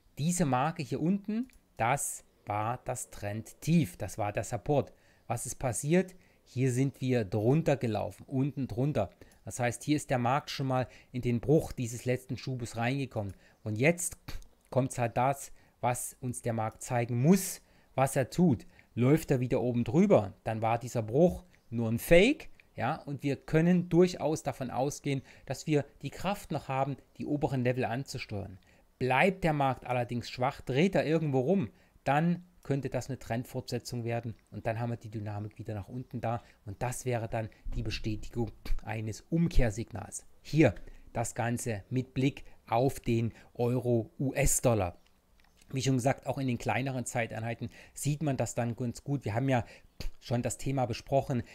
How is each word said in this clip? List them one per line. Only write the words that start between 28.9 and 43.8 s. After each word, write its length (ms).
Bleibt 440
der 100
Markt 320
allerdings 440
schwach, 320
dreht 340
er 100
irgendwo 340
rum, 300
dann 420
könnte 260
das 180
eine 100
Trendfortsetzung 840
werden 320
und 160
dann 120
haben 100
wir 80
die 120
Dynamik 480
wieder 160
nach 140
unten 320
da 240
und 160
das 240
wäre 240
dann 180
die 100
Bestätigung 680
eines 380
Umkehrsignals. 1040
Hier 340
das 220
Ganze 540
mit 240
Blick 300
auf 320
den 340
Euro 640